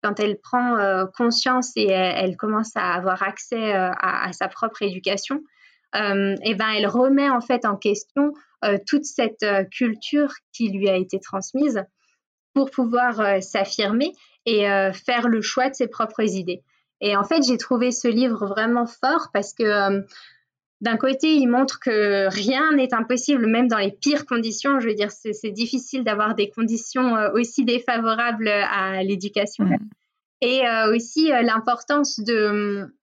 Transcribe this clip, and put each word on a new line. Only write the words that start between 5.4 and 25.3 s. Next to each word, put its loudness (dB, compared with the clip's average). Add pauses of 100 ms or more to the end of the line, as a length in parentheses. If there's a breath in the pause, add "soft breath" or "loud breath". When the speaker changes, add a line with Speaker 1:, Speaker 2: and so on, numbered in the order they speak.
Speaker 1:
euh, 0
et 0
ben, -2
elle 0
remet 4
en 2
fait -2
en 0
question, 0 (320 loud breath)
euh, 2
toute 0
cette, -4
euh, 2
culture -2 (180)
qui -2
lui 0
a 2
été -4
transmise -2 (720)
pour 2
pouvoir, 0
euh, 2
s'affirmer -2 (340 soft breath)
et, 2
euh, 2
faire 0
le 2
choix 0
de -10
ses 0
propres -2
idées. -6 (360)
Et 0
en 2
fait, 2
j'ai 2
trouvé 0
ce -2
livre 0
vraiment 0
fort -2
parce -4
que, -2
euh, 2 (800 loud breath)
d'un -2
côté, 2
il 4
montre 2
que 2
rien 0
n'est 2
impossible, 0
même 4
dans 2
les 0
pires -2
conditions. -2
Je -2
veux 0
dire, -2
c'est, -10